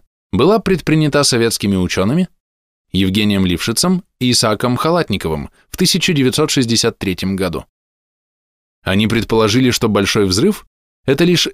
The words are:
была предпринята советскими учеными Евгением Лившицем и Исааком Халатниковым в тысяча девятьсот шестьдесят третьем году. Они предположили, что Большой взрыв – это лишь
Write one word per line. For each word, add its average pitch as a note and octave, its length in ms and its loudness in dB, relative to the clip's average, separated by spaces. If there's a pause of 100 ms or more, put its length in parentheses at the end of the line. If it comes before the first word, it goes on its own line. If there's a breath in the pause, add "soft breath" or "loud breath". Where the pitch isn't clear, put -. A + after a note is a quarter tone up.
(320)
была C#3 280 2
предпринята D#3 640 0
советскими A2+ 520 0
учеными G2 540 0 (640)
Евгением G2 540 0
Лившицем A#2 580 -2 (160)
и B2 120 0
Исааком A#2+ 460 0
Халатниковым F#2+ 720 -2 (200)
в - 80 -16
тысяча F3+ 360 0
девятьсот C#3 380 0
шестьдесят A#2 460 0
третьем F#2+ 380 -4
году. F2 300 -4 (1160)
Они G#2 240 0
предположили, A2+ 640 2
что A2+ 180 0
Большой G#2 360 2
взрыв – A2+ 400 0 (400)
это C#3 180 2
лишь F3 300 2